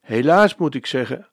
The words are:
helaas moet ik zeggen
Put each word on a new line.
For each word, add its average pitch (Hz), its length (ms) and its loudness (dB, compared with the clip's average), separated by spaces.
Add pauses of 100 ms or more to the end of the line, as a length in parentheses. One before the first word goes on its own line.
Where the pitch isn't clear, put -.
helaas 160 540 2
moet 156 200 -4
ik 131 100 -10
zeggen 127 480 -6